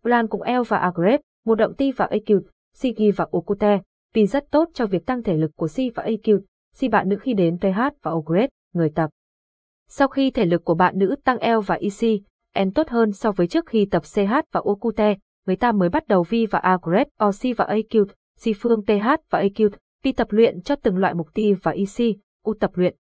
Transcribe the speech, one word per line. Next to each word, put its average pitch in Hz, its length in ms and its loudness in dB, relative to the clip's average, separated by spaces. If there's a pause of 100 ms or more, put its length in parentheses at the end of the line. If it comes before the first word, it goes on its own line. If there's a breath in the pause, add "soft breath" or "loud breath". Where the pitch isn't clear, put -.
Plan 233 260 0
cùng 208 140 -6
L 247 260 -2
và 208 100 -2
A 180 180 -2
grade, 196 220 2 (280)
một 220 100 2
động 214 180 0
T - 80 -8 (160)
và 185 80 0
A - 120 -4 (100)
cute, 202 220 0 (300)
C 233 180 -4
ghi 214 140 4
và 175 200 -2
U 175 100 -2
cute, 202 400 0 (320)
P - 40 0 (120)
rất 285 220 -4
tốt 320 220 2
cho 247 120 -2
việc 202 200 -4
tăng 247 180 -4
thể 180 140 0
lực 156 180 -2
của 165 120 -4
C - 100 -6 (180)
và - 80 -8
A 220 80 -4 (120)
cute, 202 200 2 (360)
C 254 120 -2
bạn 185 180 0
nữ 202 120 0
khi 262 120 -4
đến 175 240 0
T 175 60 -6
H 190 160 0 (220)
và 156 100 -6
O 165 80 -2
grade, 165 280 0 (260)
người 165 160 0
tập. 156 200 -2 (800)
Sau 277 200 0
khi 269 240 0
thể 220 140 0
lực 170 200 0
của 165 100 2
bạn 180 220 2
nữ 196 260 0
tăng 254 140 0
L 226 280 0
và 185 100 0
E 202 140 -4
C, 214 140 -4 (600)
N 190 60 -2
tốt 311 180 0
hơn 226 220 2
so 208 200 -2
với 175 160 0
trước 330 200 -2
khi 214 180 2
tập - 180 -2
C - 140 -6
H 202 160 0 (180)
và 180 120 -2
O 202 120 0
cute, 214 400 0 (300)
người 190 100 0
ta 240 160 0
mới 185 180 2
bắt 302 180 -2
đầu 185 160 4
V 196 100 -4 (180)
và 185 80 0
A 185 220 2
grade, 208 360 0
O 208 140 2
C 240 260 -4
và 196 80 0
A 208 100 -4 (140)
cute, 202 240 2 (240)
C 214 220 -2
phương 226 260 0
T - 40 -2
H 208 180 0 (220)
và - 100 0
A 202 80 0 (100)
cute, 208 200 0 (260)
P 269 140 -2
tập 226 120 -2
luyện 208 320 2
cho 285 140 -2
từng 190 220 -2
loại 185 160 0
mục 165 200 -6
T 214 60 -4 (240)
và 160 80 0
E 202 140 -4
C, - 120 -10 (460)
U 220 100 -4
tập 208 200 -4
luyện. 180 280 -2